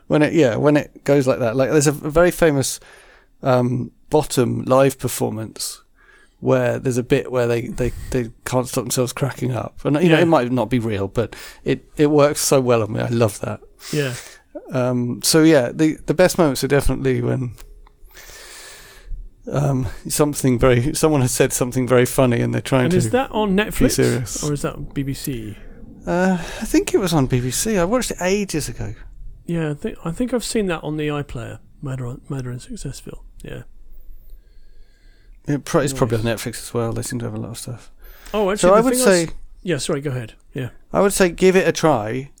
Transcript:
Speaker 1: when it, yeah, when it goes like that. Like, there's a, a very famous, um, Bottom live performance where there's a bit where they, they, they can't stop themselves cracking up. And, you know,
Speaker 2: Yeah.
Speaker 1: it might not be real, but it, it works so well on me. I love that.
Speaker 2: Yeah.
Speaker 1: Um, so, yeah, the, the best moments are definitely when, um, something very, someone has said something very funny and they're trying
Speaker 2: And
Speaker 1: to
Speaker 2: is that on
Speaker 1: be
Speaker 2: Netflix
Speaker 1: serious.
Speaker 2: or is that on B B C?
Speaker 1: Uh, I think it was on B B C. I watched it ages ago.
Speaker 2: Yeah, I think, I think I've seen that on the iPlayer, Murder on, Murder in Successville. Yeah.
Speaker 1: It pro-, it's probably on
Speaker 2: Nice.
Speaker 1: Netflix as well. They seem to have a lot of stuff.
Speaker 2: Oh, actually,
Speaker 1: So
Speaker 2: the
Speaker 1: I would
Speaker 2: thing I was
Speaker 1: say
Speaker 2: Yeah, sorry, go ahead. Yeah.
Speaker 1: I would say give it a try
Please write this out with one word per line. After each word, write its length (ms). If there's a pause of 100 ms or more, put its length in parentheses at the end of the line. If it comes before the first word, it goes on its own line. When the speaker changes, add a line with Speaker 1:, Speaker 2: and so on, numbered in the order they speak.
Speaker 1:
when 160
it, 100
yeah, 240
when 220
it 260
goes 220
like 140
that. 160
Like, 140
there's 160
a, 40
a 200
very 200
famous, 500 (600)
um, 480 (180)
Bottom 560
live 340
performance 840 (580)
where 380
there's 200
a 40
bit 300
where 140
they, 220
they, 240 (180)
they 200 (160)
can't 220
stop 160
themselves 280
cracking 400
up. 320
And, 180
you 60
know, 80
Speaker 2:
Yeah. 60
Speaker 1:
it 60
might 240
not 180
be 80
real, 300
but 260 (300)
it, 200 (120)
it 100
works 340
so 200
well 220
on 100
me. 80
I 80
love 320
that. 200 (320)
Speaker 2:
Yeah. 220 (580)
Speaker 1:
Um, 500
so, 200
yeah, 320
the, 220 (100)
the 80
best 240
moments 260
are 40
definitely 520
when, 340 (2000)
um, 360 (220)
something 500
very, 360
someone 260
has 120
said 200
something 340
very 200
funny 340
and 140
they're 80
trying 220
Speaker 2:
And 80
Speaker 1:
to 40
Speaker 2:
is 140
that 200
on 260
Speaker 1:
be 60
Speaker 2:
Netflix 300
Speaker 1:
serious. 500
Speaker 2:
or 120
is 80
that 140
on 80
B 180
B 100
C? 440 (500)
Speaker 1:
Uh, 340
I 240
think 300
it 40
was 140
on 140
B 140
B 100
C. 280
I 60
watched 260
it 120
ages 480
ago. 240 (500)
Speaker 2:
Yeah, 280
I 20
think, 300
I 80
think 200
I've 120
seen 240
that 140
on 140
the 120
iPlayer, 500 (240)
Murder 240
on, 220
Murder 240
in 60
Successville. 640 (220)
Yeah. 220 (1800)
Speaker 1:
It 200
pro-, 160
it's 100
probably 260
on 60
Speaker 2:
Nice. 180
Speaker 1:
Netflix 200
as 100
well. 220
They 80
seem 160
to 80
have 80
a 40
lot 120
of 80
stuff. 340 (400)
Speaker 2:
Oh, 180
actually, 100
Speaker 1:
So 80
Speaker 2:
the 40
Speaker 1:
I 80
would 140
Speaker 2:
thing 120
I 40
was 180
Speaker 1:
say 60 (280)
Speaker 2:
Yeah, 140
sorry, 240
go 100
ahead. 220 (220)
Yeah. 160 (200)
Speaker 1:
I 120
would 100
say 160
give 260
it 140
a 40
try 580 (100)